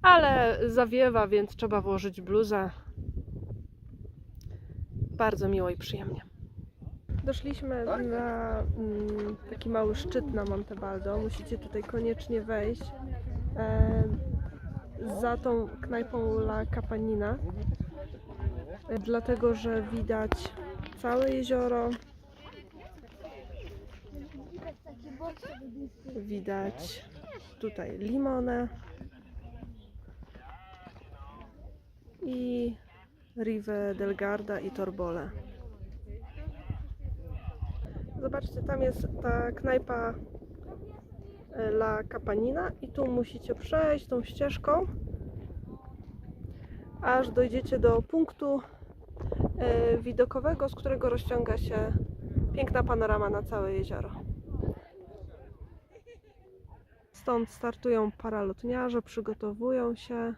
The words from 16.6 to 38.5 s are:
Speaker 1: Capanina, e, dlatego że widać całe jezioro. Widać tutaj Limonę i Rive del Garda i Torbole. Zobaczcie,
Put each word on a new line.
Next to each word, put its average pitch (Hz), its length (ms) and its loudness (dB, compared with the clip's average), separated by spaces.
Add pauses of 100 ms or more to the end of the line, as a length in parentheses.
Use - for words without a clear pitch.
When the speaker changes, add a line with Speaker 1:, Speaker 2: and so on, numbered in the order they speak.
Speaker 1:
Capanina, 220 720 0 (1500)
e, 226 100 -2
dlatego 233 560 2
że 226 260 0
widać 220 500 0 (720)
całe 254 300 4
jezioro. 247 580 2 (4000)
Widać 202 920 -6 (540)
tutaj 208 380 -6
Limonę 247 680 0 (3500)
i 247 540 0 (600)
Rive 208 600 -2
del 196 180 0
Garda 208 440 -2
i 190 120 -6
Torbole. 180 580 -2 (3000)
Zobaczcie, 523 420 -4